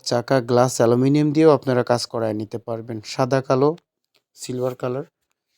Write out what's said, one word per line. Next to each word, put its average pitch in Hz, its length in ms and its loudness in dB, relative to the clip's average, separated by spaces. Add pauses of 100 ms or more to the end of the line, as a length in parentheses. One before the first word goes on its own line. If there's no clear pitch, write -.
চাকা, 120 380 0
গ্লাস, 123 360 2
অ্যালুমিনিয়াম 131 560 2
দিয়েও 156 180 6
আপনারা 131 340 2
কাজ 120 220 0
করায় 113 280 -4
নিতে 107 240 -10
পারবেন। 113 460 -10
সাদা 135 380 -2
কালো, 139 280 0 (680)
সিলভার 127 380 -8
কালার, 131 320 -8 (520)